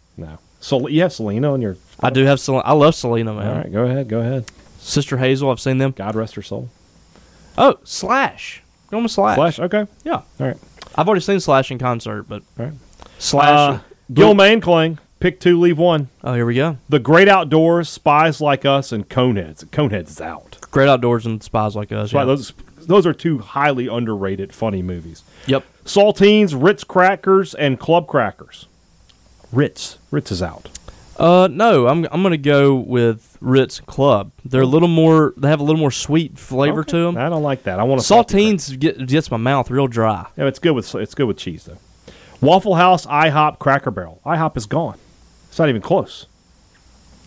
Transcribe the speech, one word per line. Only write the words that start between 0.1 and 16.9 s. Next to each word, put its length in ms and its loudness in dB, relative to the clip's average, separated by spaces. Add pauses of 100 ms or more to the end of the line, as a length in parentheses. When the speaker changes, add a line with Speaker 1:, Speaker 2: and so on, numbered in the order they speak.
Speaker 1:
No. 220 -16 (220)
Sel-, 300 -4
you 120 0
have 120 0
Selena 400 -4
on 80 -4
your 160 -6 (220)
Speaker 2:
I 120 -2
do 140 2
have 140 2
Selena. 260 -4
I 80 2
love 220 4
Selena, 380 -4
man. 140 -8
Speaker 1:
All 80 -6
right, 160 -8
go 120 -2
ahead, 240 -4
go 120 -4
ahead. 260 -4 (340)
Speaker 2:
Sister 380 -4
Hazel, 320 0
I've 100 -2
seen 200 -2
them. 120 0
Speaker 1:
God 240 -8
rest 200 -8
her 80 -12
soul. 260 -12 (880)
Speaker 2:
Oh, 260 2
Slash. 800 -6 (300)
Going 120 -4
with 80 -4
Slash. 240 0
Speaker 1:
Slash, 240 0
okay. 280 -4 (160)
Speaker 2:
Yeah. 100 -6 (260)
Speaker 1:
All 80 -4
right. 100 -6 (380)
Speaker 2:
I've 120 0
already 140 2
seen 180 -2
Slash 320 0
in 80 -10
concert, 500 -6
but 140 -14 (160)
Speaker 1:
All 60 -8
right. 80 -10 (440)
Speaker 2:
Slash. 600 2
Speaker 1:
Uh, 20 -12 (340)
Gil 220 6
Mann 260 6
Clang. 380 2 (200)
Pick 200 -2
two, 200 4
leave 200 2
one. 300 0 (140)
Speaker 2:
Oh, 120 -4
here 100 0
we 80 0
go. 240 -2 (120)
Speaker 1:
The 100 2